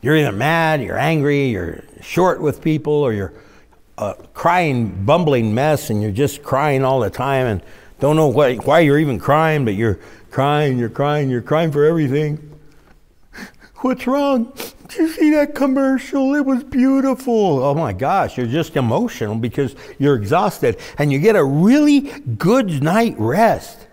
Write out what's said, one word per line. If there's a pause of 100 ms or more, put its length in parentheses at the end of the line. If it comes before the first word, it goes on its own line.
You're
either
mad,
you're
angry,
you're (160)
short
with
people,
or
you're (640)
a (200)
crying,
bumbling
mess,
and
you're
just
crying
all
the
time
and (380)
don't
know
why,
why
you're
even
crying,
but
you're (300)
crying,
you're
crying,
you're
crying
for
everything. (1160)
What's
wrong? (360)
Did
you
see
that
commercial?
It
was
beautiful.
Oh
my
gosh,
you're
just
emotional
because (220)
you're
exhausted, (200)
and
you
get
a
really (380)
good
night
rest.